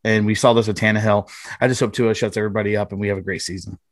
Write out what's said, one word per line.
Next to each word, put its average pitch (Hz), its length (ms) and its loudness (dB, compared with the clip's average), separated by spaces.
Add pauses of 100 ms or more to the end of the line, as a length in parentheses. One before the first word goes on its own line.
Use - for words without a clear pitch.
And 107 240 2
we 107 80 2
saw 120 180 6
this 113 140 4
with 104 100 -2
Tannehill. 107 540 2 (280)
I 123 80 2
just 127 120 0
hope 113 140 -2
Tua 113 200 2
shuts 104 240 -2
everybody 107 400 -2
up 101 140 -4
and 101 100 -6
we 104 60 -2
have 101 100 0
a 95 40 -8
great 92 200 -6
season. 90 380 -10 (120)